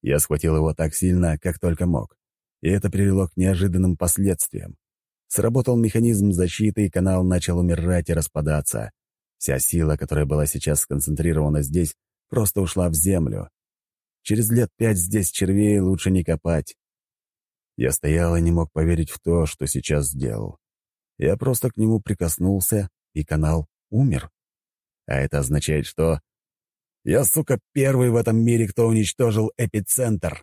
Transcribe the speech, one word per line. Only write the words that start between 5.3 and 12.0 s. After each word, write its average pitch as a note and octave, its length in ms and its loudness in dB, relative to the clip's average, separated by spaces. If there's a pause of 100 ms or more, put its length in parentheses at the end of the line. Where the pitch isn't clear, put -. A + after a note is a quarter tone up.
механизм A2+ 560 2
защиты, G2 540 0
и F2+ 40 -2
канал F#2 340 2
начал F2+ 340 0
умирать F2 520 0
и E2+ 40 2
распадаться. D2+ 760 -2 (460)
Вся C2+ 200 -2
сила, D#2 380 0
которая D2 300 -2
была D2 200 0
сейчас D2 340 -2
сконцентрирована D2+ 840 0
здесь, D#2 340 -2 (320)